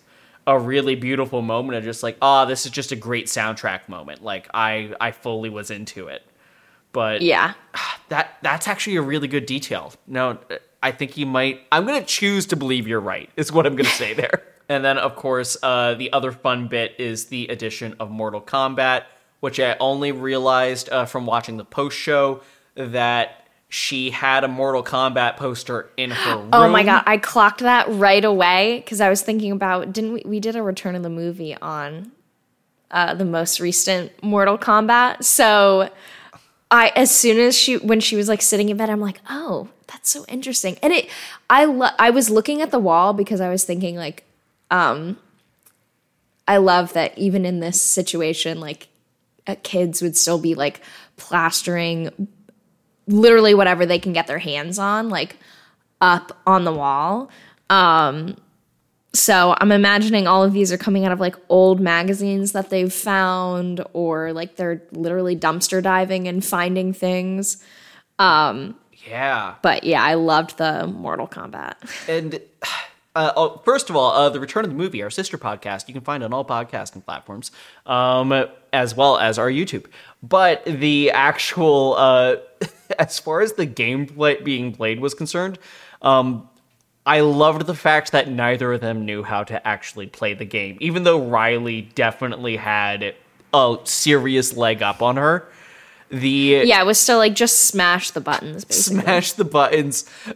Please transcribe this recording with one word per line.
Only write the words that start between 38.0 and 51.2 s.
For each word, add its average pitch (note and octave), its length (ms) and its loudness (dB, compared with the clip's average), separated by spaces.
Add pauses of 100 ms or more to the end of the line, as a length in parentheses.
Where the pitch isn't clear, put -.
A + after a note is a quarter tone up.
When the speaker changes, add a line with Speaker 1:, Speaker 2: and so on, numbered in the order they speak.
Speaker 2:
she G#3+ 160 0
was, G3+ 100 0
like, G#3+ 140 0
sitting G#3 280 0
in G#3 60 -2
bed, A3 140 -4
I'm G#3 100 -2
like, G3+ 300 -6
"Oh, C4 400 -8 (180)
that's - 220 -8
so C#4+ 180 -4
interesting." B3 560 -6
And D4+ 80 4
it, E4+ 160 0 (420)
I C4+ 140 8
lo-, B3+ 340 2
I A#3 120 6
was A#3+ 200 4
looking A3 320 0
at - 100 -4
the C4 80 0
wall F#3 340 2
because G3+ 260 -2
I F#3 100 -2
was F#3 140 -2
thinking, F3+ 320 -6
like, D#3+ 280 -10 (460)
um, E3 480 0 (1300)
I G3+ 100 4
love F3+ 360 4
that - 240 -2
even F#3+ 280 0
in F3+ 140 -4
this E3+ 220 -2
situation, D#3+ 800 -2
like, D3+ 280 -14 (580)
uh, G3 180 -8
kids F3 380 -2
would E3+ 160 -2
still E3+ 220 2
be, E3 160 0
like, C#3+ 260 -4 (360)
plastering E3+ 1080 -2 (800)